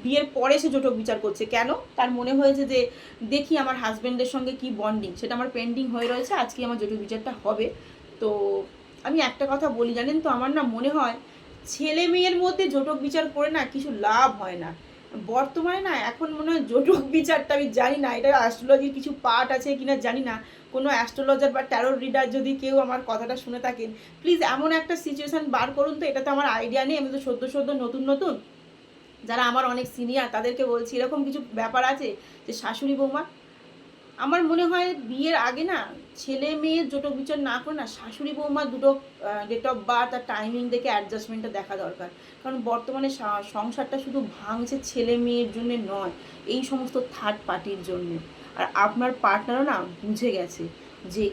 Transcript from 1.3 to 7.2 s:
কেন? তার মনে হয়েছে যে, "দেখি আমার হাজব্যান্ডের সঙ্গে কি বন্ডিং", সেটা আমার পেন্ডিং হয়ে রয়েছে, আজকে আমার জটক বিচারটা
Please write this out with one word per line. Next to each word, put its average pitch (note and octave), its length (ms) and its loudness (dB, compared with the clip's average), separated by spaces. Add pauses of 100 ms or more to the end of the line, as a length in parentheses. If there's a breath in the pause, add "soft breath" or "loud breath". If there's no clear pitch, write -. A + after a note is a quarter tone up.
কেন? A#3+ 280 2 (220)
তার B3 160 2
মনে B3 220 0
হয়েছে C#4 320 6
যে, B3 240 2 (340 loud breath)
"দেখি C#4+ 340 2
আমার C4 180 0
হাজব্যান্ডের B3 500 -2
সঙ্গে B3+ 260 -2
কি C4 260 -6
বন্ডিং", G#3+ 380 -2
সেটা A#3+ 200 -4
আমার B3+ 180 -2
পেন্ডিং A#3 340 -2
হয়ে A#3 200 0
রয়েছে, B3+ 260 -2
আজকে B3+ 320 -2
আমার A#3 120 -2
জটক G#3 180 -2
বিচারটা A3 380 -6 (100)